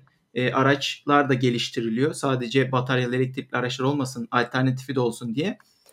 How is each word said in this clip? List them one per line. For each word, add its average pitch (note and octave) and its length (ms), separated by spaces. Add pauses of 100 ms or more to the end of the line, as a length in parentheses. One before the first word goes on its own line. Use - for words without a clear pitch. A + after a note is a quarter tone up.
(340)
e, B2 180
araçlar C#3 760
da C#3 40
geliştiriliyor. A#2+ 800
Sadece C3 580
bataryalı B2+ 440
elektrikli C3 400
araçlar B2+ 300
olmasın, C3 460
alternatifi C3 640
de C#3 40
olsun A#2 360
diye. F3 220 (360)